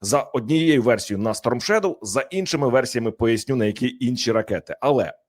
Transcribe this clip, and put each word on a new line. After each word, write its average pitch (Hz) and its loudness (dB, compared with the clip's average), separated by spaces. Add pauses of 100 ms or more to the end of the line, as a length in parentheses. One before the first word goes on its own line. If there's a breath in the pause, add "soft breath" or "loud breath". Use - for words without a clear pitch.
за 123 0
однією 147 2
версією 107 0
на 110 0
Storm 120 -2
Shadow, 202 0
за 107 -2
іншими 165 -2
версіями 120 0
поясню, 113 0
на 113 2
які 113 -2
інші 120 0
ракети. 107 -4
Але 127 0 (140)